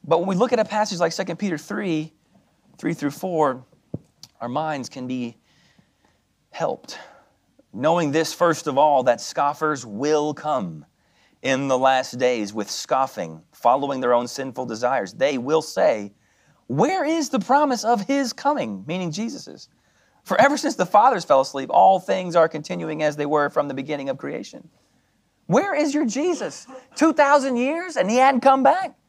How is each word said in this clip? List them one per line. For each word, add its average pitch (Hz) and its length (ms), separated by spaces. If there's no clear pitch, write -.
But 165 160
when 190 80
we 190 80
look 165 160
at 233 80
a - 40
passage 208 360
like 165 100
Second 180 280
Peter 180 200
three, 170 560
three - 160
through 143 160
four, 143 560
our 120 80
minds 143 400
can 127 200
be 123 300
helped. - 500
Knowing 151 400
this, 156 200
first 165 360
of 135 100
all, 147 240
that 123 180
scoffers 147 640
will 147 500
come 101 500
in 135 280
the 131 100
last 131 400
days 120 340
with 107 160
scoffing, 98 720
following 135 480
their 123 120
own 120 140
sinful 131 400
desires. 120 460
They 131 260
will 147 240
say, 107 500
"Where 294 380
is 311 240
the 262 100
promise 254 460
of 226 240
his 277 240
coming?" 127 560
Meaning 175 240
Jesus's. 190 560
"For 185 160
ever 277 160
since - 180
the 185 100
fathers 214 400
fell 135 160
asleep, 135 300
all 190 300
things 185 340
are 165 140
continuing 160 560
as 151 100
they 147 100
were 143 260
from 147 180
the 139 60
beginning 139 340
of 131 100
creation." - 500
Where 311 300
is 294 180
your 294 120
Jesus? 254 600
Two 320 160
thousand 277 440
years 320 400
and 196 140
he 233 60
hadn't 262 240
come 269 240
back? 339 320